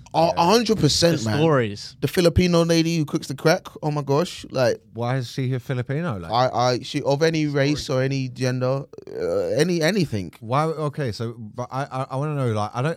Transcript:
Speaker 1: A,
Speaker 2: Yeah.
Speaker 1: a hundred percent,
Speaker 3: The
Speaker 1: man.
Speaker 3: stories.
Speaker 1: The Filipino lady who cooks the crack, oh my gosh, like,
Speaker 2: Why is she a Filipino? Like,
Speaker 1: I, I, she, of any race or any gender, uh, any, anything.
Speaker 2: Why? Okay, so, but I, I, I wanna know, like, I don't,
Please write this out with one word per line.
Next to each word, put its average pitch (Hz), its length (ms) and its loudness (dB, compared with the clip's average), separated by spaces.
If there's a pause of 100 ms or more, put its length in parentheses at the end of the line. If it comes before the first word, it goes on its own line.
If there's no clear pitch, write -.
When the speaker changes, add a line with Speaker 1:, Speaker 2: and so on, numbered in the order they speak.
(140)
Speaker 1:
A, 156 140 0
Speaker 2:
Yeah. - 100 2
Speaker 1:
a 170 80 2
hundred 214 340 4
percent, 160 400 4
Speaker 3:
The 110 120 -4
Speaker 1:
man. 135 80 2
Speaker 3:
stories. 131 600 0
Speaker 1:
The 143 80 -2
Filipino 170 560 4
lady 165 340 2
who 151 80 2
cooks - 220 -4
the 143 80 -6
crack, 160 320 2 (140)
oh 156 100 -2
my 147 120 -2
gosh, 139 480 0
like, 123 300 2 (120)
Speaker 2:
Why 120 240 -2
is 120 140 -4
she 131 220 -4
a 131 60 -4
Filipino? 135 600 -4
Like, 85 120 -8
Speaker 1:
I, 123 140 2 (240)
I, 127 140 0
she, 143 180 -6
of 143 220 2
any 160 240 0
race 143 420 0
or 131 140 0
any 135 260 -2
gender, 127 560 -2 (260)
uh, 85 260 -2 (200)
any, 170 240 0
anything. 151 580 0
Speaker 2:
Why? 127 260 -2
Okay, 147 460 -4
so, 117 260 -8
but 120 340 -12
I, 131 200 -4
I, 131 200 -6
I 131 60 -8
wanna 151 180 -4
know, 127 180 0
like, 107 200 -2
I 120 100 -4
don't, 165 140 -2